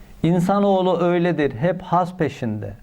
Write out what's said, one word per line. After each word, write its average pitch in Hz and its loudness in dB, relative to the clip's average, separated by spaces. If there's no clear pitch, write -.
İnsanoğlu 185 2
öyledir. 170 0
Hep 175 -2
haz 175 -2
peşinde. 107 -4